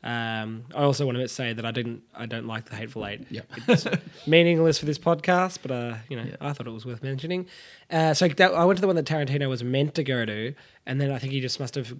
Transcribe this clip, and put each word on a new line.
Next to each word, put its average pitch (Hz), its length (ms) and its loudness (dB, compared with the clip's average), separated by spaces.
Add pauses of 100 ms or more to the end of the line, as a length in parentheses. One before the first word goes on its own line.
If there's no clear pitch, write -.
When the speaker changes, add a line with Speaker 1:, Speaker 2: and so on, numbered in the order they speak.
Speaker 1:
Um, 113 600 -4 (100)
I 147 80 2
also 143 240 4
want 123 120 -2
to 127 100 -2
say 120 240 -4
that 113 120 -6
I 113 60 -2
didn't, 117 320 -4 (100)
I 117 140 -10
don't 117 220 -8
like 110 220 -8
The - 40 -12
Hateful 107 320 -8
Eight. 101 240 -10
Speaker 2:
Yeah. 113 120 -10 (260)
Speaker 1:
It's 226 180 6 (200)
Speaker 2:
<laughs> - 200 -12
Speaker 1:
meaningless 165 520 6
for - 80 -4
this 147 120 -2
podcast, 180 640 2
but, 135 80 -8
uh, 120 240 -4 (140)
you 139 80 -8
know, 113 80 -8
Speaker 2:
Yeah. - 160 -10
Speaker 1:
I 147 140 -4
thought 127 120 -10
it 123 60 -10
was 113 120 -14
worth 123 200 -10
mentioning. 160 420 -4 (440)
Uh, 160 240 4
so 185 120 4
that, 180 260 6
I 170 120 4
went 185 140 6
to - 20 -2
the 202 80 2
one 180 80 4
that 156 100 2
Tarantino 143 420 0
was 123 140 -2
meant 135 340 0
to 165 60 -2
go 131 220 0
to, 110 300 -4 (320)
and 131 140 -2
then 139 120 0
I 131 60 -4
think 135 160 -6
he 139 60 -2
just 127 200 -6
must 127 160 -8
have, 123 240 -8